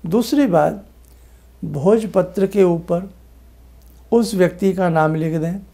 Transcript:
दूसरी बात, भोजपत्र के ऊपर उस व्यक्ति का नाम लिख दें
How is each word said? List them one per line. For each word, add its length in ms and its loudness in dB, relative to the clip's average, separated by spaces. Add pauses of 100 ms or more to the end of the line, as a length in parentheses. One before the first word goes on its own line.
दूसरी 440 0
बात, 360 0 (800)
भोजपत्र 840 0
के 160 0
ऊपर 460 -2 (1000)
उस 240 2
व्यक्ति 380 0
का 160 0
नाम 260 2
लिख 200 -2
दें 240 -4 (140)